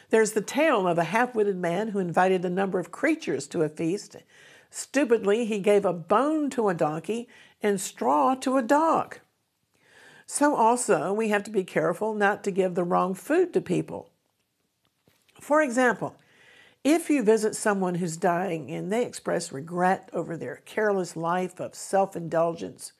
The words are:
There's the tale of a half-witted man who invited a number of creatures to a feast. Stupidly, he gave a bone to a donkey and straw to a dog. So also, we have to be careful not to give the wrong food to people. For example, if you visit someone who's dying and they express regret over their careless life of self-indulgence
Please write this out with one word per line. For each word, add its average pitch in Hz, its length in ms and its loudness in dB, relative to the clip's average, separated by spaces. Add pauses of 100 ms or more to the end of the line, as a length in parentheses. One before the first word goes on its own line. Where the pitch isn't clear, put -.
There's 220 240 4
the 214 80 0
tale 226 480 2
of 165 80 0
a 170 80 2
half-witted 214 500 0
man 180 320 -2
who 202 120 -4
invited 185 440 2
a 180 60 -2
number 185 300 -2
of 165 120 -8
creatures 262 560 -2
to - 140 -2
a 151 80 0
feast. 170 480 -6 (520)
Stupidly, 226 760 0
he 208 140 -2
gave 202 260 4
a 180 80 0
bone 269 560 0
to 220 180 0
a 190 60 2
donkey 165 560 -4 (320)
and 202 180 0
straw 262 560 0
to 262 220 -2
a 277 40 2
dog. 285 580 0 (1080)
So 294 280 2
also, 214 600 2
we 220 160 0
have 208 160 0
to 214 60 -14
be 196 120 0
careful 180 500 -2
not 208 300 0
to 208 80 -2
give 185 240 0
the 180 80 0
wrong 180 300 0
food 339 400 0
to 180 80 2
people. 156 480 -4 (1300)
For 302 220 2
example, 240 560 0 (640)
if 339 260 2
you 285 140 2
visit 214 320 4
someone 190 400 0
who's 165 220 -4
dying 170 520 0
and 165 220 -6
they 233 140 0
express - 480 -6
regret 175 580 -2
over 165 240 -6
their 143 300 -10
careless 202 500 -2
life 175 460 -4
of 120 120 -10
self-indulgence 170 1300 -2